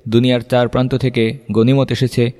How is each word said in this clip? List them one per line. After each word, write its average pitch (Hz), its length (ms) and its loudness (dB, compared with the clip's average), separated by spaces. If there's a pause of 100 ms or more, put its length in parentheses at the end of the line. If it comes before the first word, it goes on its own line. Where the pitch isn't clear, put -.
দুনিয়ার 120 320 2
চার 123 280 0
প্রান্ত 127 260 -2
থেকে 120 440 -2 (140)
গনিমত 123 400 2
এসেছে, 120 480 0